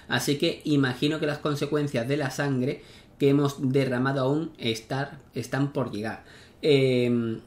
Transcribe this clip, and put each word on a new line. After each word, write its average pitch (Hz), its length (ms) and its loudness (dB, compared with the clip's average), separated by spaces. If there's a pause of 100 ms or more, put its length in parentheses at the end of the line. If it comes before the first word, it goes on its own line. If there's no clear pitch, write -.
así 139 300 0
que 165 280 -2
imagino 143 540 2
que 151 80 -2
las 147 100 -4
consecuencias 143 720 -2
de 143 100 0
la 135 140 -2
sangre 139 500 -2 (380)
que 139 100 4
hemos 139 420 2
derramado 135 500 0
aún 151 360 0
estar, 131 640 -4 (160)
están 135 360 -2
por 123 200 -4
llegar. 104 320 -6 (380)
Eh, 123 840 4